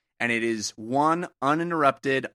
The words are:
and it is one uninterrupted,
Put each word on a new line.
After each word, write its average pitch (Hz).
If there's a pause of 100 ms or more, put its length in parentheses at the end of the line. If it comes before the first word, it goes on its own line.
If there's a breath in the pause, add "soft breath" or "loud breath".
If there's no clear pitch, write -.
(200)
and 117
it 113
is 113
one 147 (140)
uninterrupted, 143